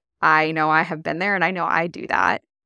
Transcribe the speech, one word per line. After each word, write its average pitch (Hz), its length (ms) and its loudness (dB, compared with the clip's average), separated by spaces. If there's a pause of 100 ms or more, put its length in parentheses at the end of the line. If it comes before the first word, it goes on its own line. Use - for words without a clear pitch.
(200)
I 156 300 4
know 156 180 0
I 156 140 4
have 156 180 -6
been 160 200 -4
there 196 160 0
and 175 80 0
I 175 80 0
know 180 120 -4
I 165 220 0
do - 220 -10
that. - 340 0 (220)